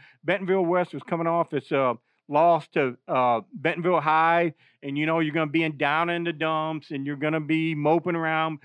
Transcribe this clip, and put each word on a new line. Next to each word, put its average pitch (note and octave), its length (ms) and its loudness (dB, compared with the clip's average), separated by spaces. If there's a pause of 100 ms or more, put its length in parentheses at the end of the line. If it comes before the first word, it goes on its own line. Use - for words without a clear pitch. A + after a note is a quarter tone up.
(240)
Bentonville F#3 420 0
West F3+ 280 0
was C#3 100 -10
coming E3 220 -4
off E3 280 0
its, C#3 180 -6
uh, C3+ 220 2 (340)
loss D#3+ 420 4
to, C3 280 0 (100)
uh, B2 340 2 (120)
Bentonville E3 480 0
High, D#3+ 520 2 (300)
and, C#3 140 -6
you D3+ 80 -2
know, E3 140 0
you're D3+ 140 0
gonna D#3 160 0
be D#3+ 140 0
in, D#3 140 -4
down D#3 320 0
in E3+ 160 -2
the E3+ 80 -4
dumps, D#3 580 -4
and C#3 140 -6
you're D3 100 -6
gonna D#3 240 -2
be D#3+ 340 0
moping D#3+ 420 2
around, D#3+ 500 -2